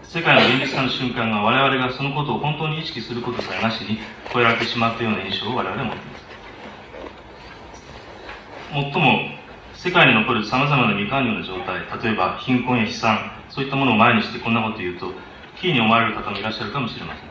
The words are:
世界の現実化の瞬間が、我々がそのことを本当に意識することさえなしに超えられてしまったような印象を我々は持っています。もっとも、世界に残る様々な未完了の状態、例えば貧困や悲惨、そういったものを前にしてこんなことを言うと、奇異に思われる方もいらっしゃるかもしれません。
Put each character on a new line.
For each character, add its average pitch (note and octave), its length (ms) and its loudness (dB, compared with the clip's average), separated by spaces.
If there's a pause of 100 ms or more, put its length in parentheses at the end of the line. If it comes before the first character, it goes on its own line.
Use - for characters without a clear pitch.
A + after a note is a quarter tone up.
世 E3+ 220 -6
界 D3 100 6
の A#2+ 80 8
現 B2+ 240 4
実 - 100 -4
化 C#3+ 60 0
の B2+ 80 0
瞬 A#2+ 240 -2
間 A2+ 160 -2
が、 G#2 140 0
我 A2+ 120 4
々 C3+ 220 4
が C3 160 0
そ - 80 -6
の C#3+ 140 -2
こ D3 100 0
と A#2+ 80 -2
を G#2+ 60 0
本 D3+ 180 0
当 D#3 100 -2
に D#3 140 -2
意 - 40 -8
識 - 160 -8
す A#2+ 120 -8
る A#2+ 80 -4
こ A#2+ 120 -4
と - 100 -4
さ - 140 -8
え G2+ 40 -4
な A2+ 80 2
し - 120 -4
に G#2+ 180 -4 (340)
超 B2 80 2
え - 20 6
ら A#2 100 6
れ A#2 40 2
て A#2+ 80 0
し A#2+ 140 -4
ま A#2 160 2
っ - 20 -8
た A#2+ 60 -2
よ A2 80 0
う - 20 2
な G2+ 80 -2
印 F#2+ 200 -4
象 G#2+ 100 -4
を B2+ 40 -2
我 G2+ 80 0
々 F#2+ 160 -4
は A#2+ 80 -2
持 - 60 -4
っ - 20 -6
て - 80 -12
い - 40 -16
ま - 100 -14 (2500)
す。 - 20 -10
も C#3 160 0
っ - 20 -8
と - 80 0
も、 B2 300 4 (460)
世 - 160 -2
界 C3 160 8
に A#2+ 80 8
残 A2 180 4
る A2 120 2
様 C3 200 2
々 C3+ 220 4
な G#2 60 2
未 G2+ 160 -2
完 C3+ 180 2
了 A2 60 0
の F#2 100 -4
状 F#2 200 -6
態、 F2 220 -6 (180)
例 A2+ 80 0
え G#2 40 0
ば F#2 240 0
貧 B2+ 260 2
困 B2 120 2
や A2 80 2
悲 G2+ 80 -4
惨、 A2 380 0 (180)
そ - 120 -8
う C3+ 40 -2
い - 20 -6
っ - 20 -6
た C#3+ 60 -4
も C#3 100 2
の B2 80 6
を - 20 6
前 A#2 200 8
に G#2 80 4
し - 100 -6
て A#2+ 60 -6
こ A#2 100 -4
ん A2+ 60 4
な A2+ 80 2
こ A2 80 -2
と G2+ 60 -8
を - 20 -10
言 F2+ 160 -4
う - 20 -14
と、 F2+ 140 -6 (500)
奇 F3+ 80 0
異 E3 40 2
に B2+ 80 4
思 A2+ 120 6
わ A#2 60 6
れ A2 80 2
る G#2 80 -2
方 G#2 160 -6
も G2+ 80 -6
い - 20 -6
ら A2 80 -4
っ A2 40 -4
し - 60 -8
ゃ A2+ 60 -4
る G#2 60 -8
か - 80 -4
も A#2 80 -2
し - 120 -8
れ - 60 -10
ま D#2 100 -10
せ - 60 -16
ん。 - 100 -18